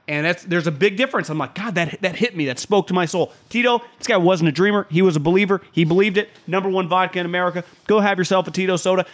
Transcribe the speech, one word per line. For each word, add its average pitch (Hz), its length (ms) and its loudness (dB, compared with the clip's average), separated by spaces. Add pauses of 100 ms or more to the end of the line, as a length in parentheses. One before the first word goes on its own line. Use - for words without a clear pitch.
And 147 180 -4
that's, 175 200 -2
there's 175 240 -2
a 165 40 -2
big 185 240 0
difference. 254 340 -2
I'm 156 80 -4
like, 135 180 -6
"God, 202 180 -8
that, 170 280 -4
that 180 120 -2
hit 214 220 -2
me. 151 100 -2
That 127 140 -4
spoke 196 260 0
to 185 80 -2
my 180 120 2
soul." 165 260 -2 (160)
Tito, 240 340 0 (160)
this - 80 -12
guy 220 120 2
wasn't 170 320 4
a - 20 0
dreamer. 202 360 2
He 165 140 0
was 185 140 4
a 151 40 0
believer. 185 420 2 (100)
He 165 100 2
believed 185 340 2
it. 208 120 -2 (180)
Number 190 220 -2
one 185 200 -2
vodka 180 300 0
in 175 80 -4
America. 175 380 -4 (240)
Go 214 100 4
have 202 200 2
yourself 185 280 0
a 165 60 -14
Tito 185 240 0
soda. 185 380 0